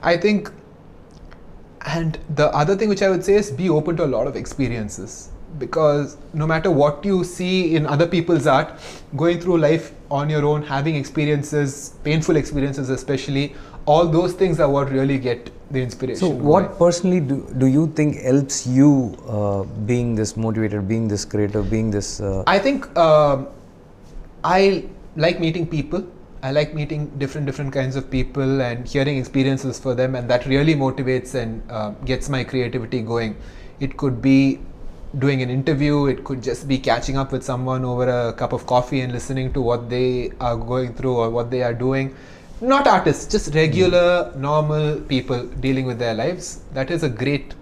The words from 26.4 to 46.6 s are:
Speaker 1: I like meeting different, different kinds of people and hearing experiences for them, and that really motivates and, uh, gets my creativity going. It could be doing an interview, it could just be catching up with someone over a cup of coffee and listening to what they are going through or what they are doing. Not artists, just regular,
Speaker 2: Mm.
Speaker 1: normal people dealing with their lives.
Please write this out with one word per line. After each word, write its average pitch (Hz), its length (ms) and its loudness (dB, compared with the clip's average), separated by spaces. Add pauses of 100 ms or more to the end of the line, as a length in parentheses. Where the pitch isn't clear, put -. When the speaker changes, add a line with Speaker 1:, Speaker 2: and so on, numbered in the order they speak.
Speaker 1:
I 135 100 -4
like 151 220 2
meeting 147 440 -4
different, 139 300 -4
different 139 240 -4
kinds 131 240 -2
of 135 160 -6
people 131 500 0
and 120 240 -4
hearing 139 320 0
experiences 131 640 0
for 131 160 -2
them, 131 200 0
and 120 140 -6
that - 160 2
really 143 300 4
motivates 131 600 -2
and, 113 260 -4 (100)
uh, 107 200 -4 (120)
gets 127 240 -2
my 131 160 -2
creativity 123 580 -2
going. 113 360 -4 (420)
It - 160 -4
could 123 260 -2
be 135 380 4 (600)
doing 131 220 2
an 123 80 -4
interview, 143 580 2
it 131 160 -2
could 127 180 -6
just 123 260 -6
be 135 100 0
catching 127 400 0
up 135 140 -2
with 127 120 -4
someone 127 420 -2
over 123 240 0
a 120 240 0
cup 123 200 -4
of - 120 -6
coffee 127 360 0
and 123 100 -4
listening 131 420 -4
to 139 80 0
what 117 280 0
they 123 420 0 (100)
are 120 160 -2
going 120 360 -4
through 127 220 -2
or 117 140 2
what 117 220 -2
they 127 100 -2
are 120 120 0
doing. 135 420 -2 (460)
Not 269 260 4
artists, 180 380 2
just 202 300 -2
regular, 175 760 4
Speaker 2:
Mm. - 60 -14
Speaker 1:
normal 151 640 0
people 127 420 -2 (160)
dealing 131 260 0
with 120 140 -4
their 117 140 0
lives. 151 480 -6 (120)